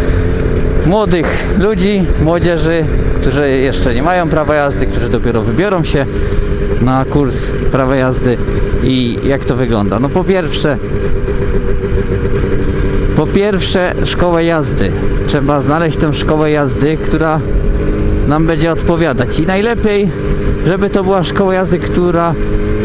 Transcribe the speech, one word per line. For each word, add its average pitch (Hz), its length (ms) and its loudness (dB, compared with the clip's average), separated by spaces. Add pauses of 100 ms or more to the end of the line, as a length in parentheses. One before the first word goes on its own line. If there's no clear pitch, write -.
(880)
młodych 180 720 0
ludzi, 196 480 2 (160)
młodzieży, 165 640 2 (360)
którzy 139 280 2
jeszcze 135 460 0
nie 123 80 0
mają 175 260 0
prawa 151 260 0
jazdy, 143 320 0
którzy - 220 0
dopiero 117 340 0
wybiorą 156 420 0
się 139 220 -2 (760)
na 131 220 0
kurs 135 460 -2 (220)
prawa 131 240 2
jazdy. 127 400 0 (460)
I 123 420 0
jak 131 200 0
to 127 120 -2
wygląda? 110 440 0
No, 143 80 0
po 175 160 0
pierwsze, 156 520 0 (2500)
po 151 100 2
pierwsze, 190 680 0 (100)
szkołę 170 400 0
jazdy. 139 460 0 (360)
Trzeba 143 340 0
znaleźć 151 360 0
tę 151 180 0
szkołę 156 360 0
jazdy, 143 460 0
która 156 440 0 (880)
nam 156 160 2
będzie 165 260 0
odpowiadać. 156 680 0
I 160 80 0
najlepiej, 202 640 0 (560)
żeby 190 240 0
to 196 140 0
była 185 200 0
szkoła 185 300 0
jazdy, 180 240 0
która 170 560 0 (500)